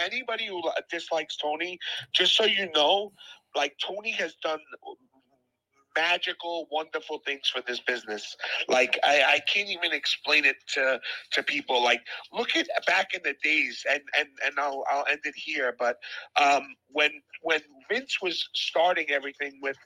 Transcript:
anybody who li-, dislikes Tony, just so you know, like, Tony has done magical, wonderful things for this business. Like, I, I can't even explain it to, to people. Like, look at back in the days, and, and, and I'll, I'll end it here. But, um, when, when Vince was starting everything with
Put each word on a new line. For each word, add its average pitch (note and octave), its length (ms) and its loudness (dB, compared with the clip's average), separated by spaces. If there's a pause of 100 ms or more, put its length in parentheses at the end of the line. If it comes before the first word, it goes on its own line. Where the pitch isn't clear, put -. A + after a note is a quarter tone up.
anybody A3+ 420 -4
who G3 120 -8
li-, D#3+ 140 -2 (200)
dislikes D#3+ 440 -4
Tony, D#3+ 440 -4 (340)
just F3+ 220 4
so A3 100 4
you G3 300 2
know, F#3+ 360 4 (440)
like, C#3+ 280 0
Tony G#3 280 -6
has F#3+ 320 -4
done D#3 160 -2 (1400)
magical, E3+ 760 0
wonderful D#3 540 -4
things C#3 240 -2
for B2+ 180 -4
this B2 120 -4
business. A2 560 -4 (320)
Like, B2+ 360 4
I, C#3+ 200 6
I D3 160 6 (120)
can't G3+ 180 0
even E3+ 240 -2
explain D3+ 520 2
it C3 120 4 (180)
to, C3 240 2 (320)
to C#3 120 0
people. B2+ 400 0
Like, B2 200 4 (280)
look A3+ 240 -2
at E4 120 2 (180)
back F#3+ 300 2
in F3+ 80 -8
the D3 100 -2 (100)
days, D3 460 0
and, C#3+ 120 2 (160)
and, D3 100 0 (180)
and C#3+ 140 -2
I'll, C#3 320 -2
I'll C#3+ 180 0
end D3 140 0
it D3 120 -6
here. C#3 440 -4
But, B2 180 0 (420)
um, C#3 360 2 (160)
when, D3+ 180 2 (320)
when D#3+ 200 2 (280)
Vince C4 320 -2
was F3+ 320 -4
starting E3+ 560 0
everything C#3 500 -4
with C#3 260 -6